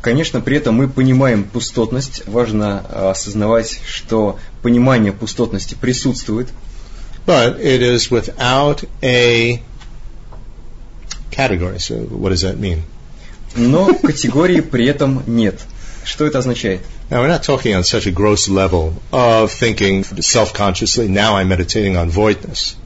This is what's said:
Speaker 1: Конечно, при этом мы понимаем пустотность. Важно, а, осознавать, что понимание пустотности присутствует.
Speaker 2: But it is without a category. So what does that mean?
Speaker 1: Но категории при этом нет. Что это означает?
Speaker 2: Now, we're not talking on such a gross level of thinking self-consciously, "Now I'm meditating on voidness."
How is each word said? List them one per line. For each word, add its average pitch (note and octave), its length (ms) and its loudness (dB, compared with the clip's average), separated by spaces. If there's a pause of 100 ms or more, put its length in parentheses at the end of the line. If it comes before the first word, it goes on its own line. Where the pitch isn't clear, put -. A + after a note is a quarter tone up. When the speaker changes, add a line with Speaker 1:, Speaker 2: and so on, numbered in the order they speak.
Speaker 1:
Конечно, C3+ 380 0
при C#3+ 180 0
этом A#2+ 180 2
мы C3+ 120 4
понимаем C3 560 4
пустотность. A#2+ 800 -4
Важно, G#2+ 640 0
а, F#2+ 240 -2
осознавать, G#2+ 720 0
что G#2+ 540 -2 (220)
понимание A#2+ 500 4
пустотности G#2+ 640 -4
присутствует. B2 720 -2 (800)
Speaker 2:
But C3 340 4
it C3 220 2
is B2 280 2
without B2+ 760 0 (160)
a A#2+ 580 2 (1800)
category. F#2+ 400 -2
So - 160 -6
what A2 340 -4
does F#2 120 0
that F#2+ 180 -2
mean? F2 240 -2 (720)
Speaker 1:
Но C#3+ 380 4
категории D#3+ 680 2
при A#2+ 240 0
этом C3+ 420 0
нет. A2+ 340 0 (420)
Что - 220 -2
это D3 140 0
означает? A2+ 420 -2 (280)
Speaker 2:
Now, B2 120 0
we're C3 60 2
not E3+ 160 2
talking B2 320 0
on F#2 80 2
such A2 220 0
a G2 60 0
gross G#2 360 2
level F#2 460 2 (180)
of A2+ 400 4
thinking G2 520 0
self-consciously, G#2 1040 0
"Now G2+ 280 2
I'm F#2+ 120 2
meditating F#2+ 500 2
on E2+ 120 0
voidness." - 680 0 (100)